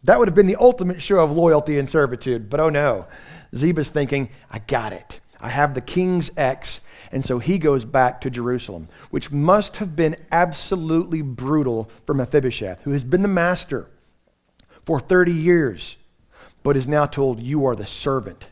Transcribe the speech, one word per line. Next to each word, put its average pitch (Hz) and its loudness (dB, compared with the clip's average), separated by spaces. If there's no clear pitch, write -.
That 233 6
would 233 6
have 165 0
been 202 8
the 185 2
ultimate 185 4
show 196 2
of 156 4
loyalty 156 2
and 135 -4
servitude, 123 -2
but 143 -2
oh 160 4
no. 139 0
Ziba's 156 0
thinking, 139 -2
"I 110 -8
got 110 -4
it. - -18
I 110 -10
have 143 -2
the 127 -6
king's 180 -2
ex," 135 -4
and 135 -6
so 123 -2
he 156 -2
goes 139 0
back 127 2
to 135 -4
Jerusalem, 117 -6
which 147 -6
must 175 2
have 175 -8
been 160 2
absolutely 165 -2
brutal 127 -2
for 147 -2
Mephibosheth, 123 0
who 143 -4
has 139 -2
been 175 2
the 202 2
master 175 -2
for 156 0
thirty 180 2
years, 156 0
but 139 2
is 127 -2
now 147 2
told, 131 -2
"You 135 -2
are 123 0
the 101 -10
servant. - -6